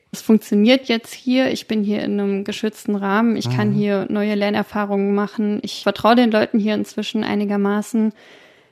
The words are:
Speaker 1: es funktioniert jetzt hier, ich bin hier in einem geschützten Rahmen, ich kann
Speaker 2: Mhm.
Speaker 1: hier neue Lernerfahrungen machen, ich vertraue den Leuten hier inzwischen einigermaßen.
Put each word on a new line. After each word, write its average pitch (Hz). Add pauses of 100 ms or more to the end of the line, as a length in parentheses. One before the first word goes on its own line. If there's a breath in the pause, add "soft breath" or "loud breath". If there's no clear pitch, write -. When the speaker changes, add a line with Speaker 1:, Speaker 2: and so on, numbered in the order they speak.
(140)
Speaker 1:
es -
funktioniert 226
jetzt 226
hier, 262
ich -
bin 220
hier 208
in 202
einem 196
geschützten 208
Rahmen, 202
ich -
kann 214
Speaker 2:
Mhm. -
Speaker 1:
hier 202
neue 208
Lernerfahrungen 202
machen, 208
ich -
vertraue 214
den 240
Leuten 214
hier 208
inzwischen 214
einigermaßen. 208 (580 loud breath)